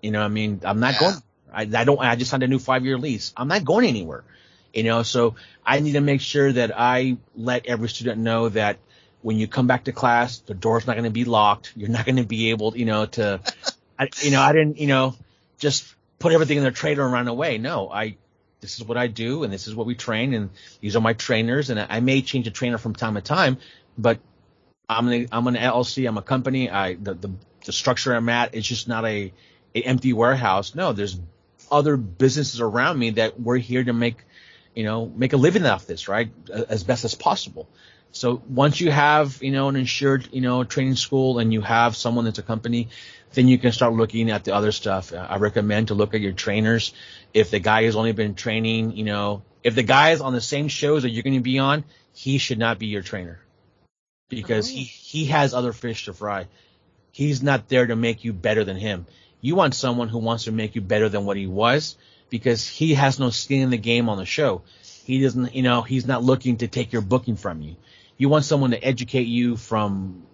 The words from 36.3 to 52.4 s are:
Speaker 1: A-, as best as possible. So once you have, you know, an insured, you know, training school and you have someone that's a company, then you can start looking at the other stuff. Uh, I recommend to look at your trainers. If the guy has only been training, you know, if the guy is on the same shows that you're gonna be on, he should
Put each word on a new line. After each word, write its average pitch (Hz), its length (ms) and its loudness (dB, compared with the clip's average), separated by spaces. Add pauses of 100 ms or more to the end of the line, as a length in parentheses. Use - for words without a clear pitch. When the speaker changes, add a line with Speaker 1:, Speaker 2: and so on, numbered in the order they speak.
Speaker 1:
A-, 113 160 -6
as 107 140 -2
best 120 220 -2
as 110 100 -4
possible. - 520 -4 (440)
So 123 360 -4
once 135 320 2
you 170 120 2
have, 147 520 4
you 135 80 -2
know, 139 160 0
an 139 80 -2
insured, 135 560 0
you 131 100 -4
know, 127 220 0
training 131 320 0
school 131 440 0
and 113 120 2
you 110 100 2
have 113 360 2
someone 117 280 0
that's 110 140 -4
a 101 40 -12
company, 117 440 -4 (460)
then 127 160 6
you 127 80 8
can 123 160 2
start 120 200 2
looking 113 360 0
at 104 160 -2
the 95 100 -2
other 107 160 2
stuff. 95 400 -4
Uh, 85 60 -10
I 90 200 -6
recommend 104 520 2
to 107 60 0
look 104 180 0
at 110 80 0
your 98 100 -2
trainers. 107 640 0 (400)
If 107 180 6
the 107 80 2
guy 107 240 4
has 113 140 2
only 113 160 0
been 104 220 -2
training, 113 600 -2
you 107 80 -6
know, 104 380 -2 (220)
if 110 120 2
the 127 80 2
guy 139 280 6
is 156 100 2
on 135 120 -4
the 120 60 0
same 143 300 -4
shows 147 340 0
that 123 60 0
you're 113 140 -4
gonna 135 180 0
be 127 180 0
on, 143 240 2 (300)
he 135 240 -2
should 123 220 -2